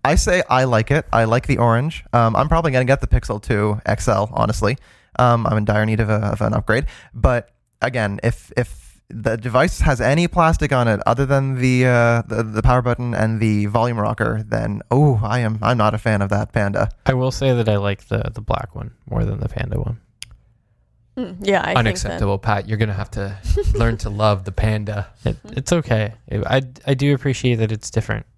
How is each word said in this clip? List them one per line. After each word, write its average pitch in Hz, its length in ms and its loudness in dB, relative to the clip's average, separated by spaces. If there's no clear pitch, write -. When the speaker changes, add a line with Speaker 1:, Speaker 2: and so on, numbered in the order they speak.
Speaker 1:
I 147 120 4
say 180 340 2
I 127 160 2
like 113 260 0
it. 143 220 0
I 113 100 4
like 113 240 0
the 135 120 0
orange. 120 520 0
Um, 113 240 2
I'm 147 140 2
probably 165 220 2
gonna 127 140 2
get 135 140 2
the 123 80 -4
Pixel 107 340 0
two 104 440 0
X - 240 0
L, 104 240 2
honestly. 110 440 0
Um, 120 300 4
I'm 107 100 2
in 104 80 0
dire 107 200 2
need 110 160 0
of 107 80 0
a, 107 60 2
of 104 140 -2
an 110 120 0
upgrade. 110 320 0
But 120 380 0
again, 113 400 -2
if, - 360 -2
if - 300 -4
the 113 260 -2
device 123 420 0
has 143 200 2
any 147 280 2
plastic 160 440 2
on 123 160 2
it 104 200 2
other 127 180 2
than 135 340 0
the, 127 280 2
uh, 117 400 4
the, 110 160 -2
the 110 180 -2
power 123 220 4
button 120 320 -2
and 110 260 0
the 107 240 2
volume 113 340 0
rocker, 107 460 -2
then, 110 360 -4
oh, 135 320 4
I 113 160 -2
am, 110 240 -2
I'm 117 160 2
not 107 160 2
a - 20 -4
fan 107 240 0
of 98 80 0
that 104 240 -2
Panda. 101 360 0
Speaker 2:
I 131 80 2
will 127 160 0
say 135 240 0
that 113 120 2
I 104 100 2
like 101 300 -4
the, 107 260 -2
the 104 80 -10
black - 340 -4
one - 160 -12
more 107 160 0
than 101 140 -4
the - 100 -4
Panda - 320 -6
one. - 180 -6
Speaker 3:
Mm, 180 240 -10
yeah, 196 200 0
I - 40 -4
think - 80 -2
that - 60 2
Speaker 4:
Unacceptable, 98 600 0
Pat. 104 300 -2
You're 110 80 -2
gonna 107 160 0
have 98 180 -6
to 98 260 -6
Speaker 3:
<laughs> - 180 0
Speaker 4:
learn 113 240 2
to 107 120 -6
love 104 360 0
the 98 60 -8
Panda. 104 560 -2
Speaker 2:
It, 113 200 -2
it's 175 280 -4
okay. 110 400 0
It, 101 180 -4
I, 131 160 0
I 139 80 0
do 143 200 2
appreciate 127 420 0
that 110 160 0
it's 110 180 -8
different. 107 360 -2